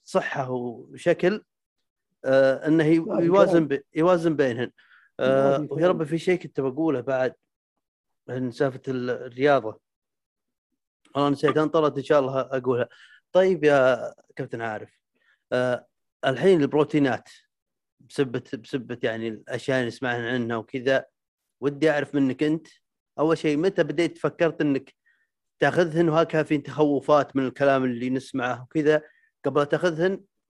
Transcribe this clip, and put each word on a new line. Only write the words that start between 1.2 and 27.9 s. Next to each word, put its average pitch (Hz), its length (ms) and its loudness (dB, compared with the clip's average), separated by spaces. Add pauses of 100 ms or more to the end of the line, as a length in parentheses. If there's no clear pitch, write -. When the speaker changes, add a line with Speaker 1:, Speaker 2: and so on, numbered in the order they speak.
Speaker 1:
آه، 135 420 2
إنه 156 180 4
ي-، 165 140 4
Speaker 2:
ما 156 200 -4
في 170 60 2
Speaker 1:
يوازن 180 280 4
Speaker 2:
كلام. 165 160 4
Speaker 1:
ب-، - 140 -4 (120)
يوازن 165 420 2
بينهن. 123 340 0 (500)
آه، 135 380 2
Speaker 2:
ما 151 80 -4
في 143 60 -12
Speaker 1:
ويا 143 80 -4
Speaker 2:
كلام. 180 100 4
Speaker 1:
رب 165 140 -2
في 160 140 -4
شيء 175 200 0
كنت - 220 -8
بقوله 135 400 -2
بعد 127 340 -2 (920)
عن 127 220 -4
سالفة 131 380 -4
ال-، 127 220 -4
الرياضة. 123 680 -2 (1300)
والله 143 160 0
نسيت، 143 260 0
أنطرت 151 400 2
إن 135 80 -4
شاء 151 160 4
الله 135 200 -2
أقولها. 127 480 -2 (440)
طيب 185 320 2
يا 127 480 2 (240)
كابتن 127 240 -10
عارف، 110 400 -10 (520)
آه، 127 340 -2 (400)
الحين 156 360 2
البروتينات 139 680 0 (720)
بسبة، 123 420 -4 (120)
بسبة 120 480 -10
يعني 113 260 -4
الأشياء 123 500 -6
اللي 120 100 -2
نسمعها 120 440 -4
عنها 120 240 -4
وكذا، 127 480 -2 (560)
ودي 143 300 0
أعرف 143 240 -2
منك 135 280 0
أنت، 156 240 -2 (520)
أول 156 200 0
شيء 151 180 -2
متى 180 260 0
بديت 151 360 -2
فكرت 156 420 -2
إنك 139 340 -2 (640)
تاخذهن، 160 480 2
وهل 160 160 2
كان 156 200 0
في 151 140 0
تخوفات 143 800 0
من 135 100 0
الكلام 135 380 0
اللي 123 260 -4